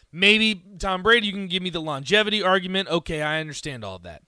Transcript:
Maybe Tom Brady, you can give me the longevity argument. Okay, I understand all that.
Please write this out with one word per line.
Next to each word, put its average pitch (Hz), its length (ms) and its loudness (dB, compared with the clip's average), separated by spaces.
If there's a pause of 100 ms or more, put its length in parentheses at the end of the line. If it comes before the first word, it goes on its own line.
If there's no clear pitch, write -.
(120)
Maybe 208 520 4 (160)
Tom 185 220 -2
Brady, 214 260 4
you 196 60 -4
can 196 140 -6
give 180 160 -2
me 180 60 -4
the 165 120 -6
longevity 165 640 0
argument. 185 460 0
Okay, 160 320 -4
I 151 180 -2
understand 147 460 -10
all 95 140 -10
that. 87 280 -18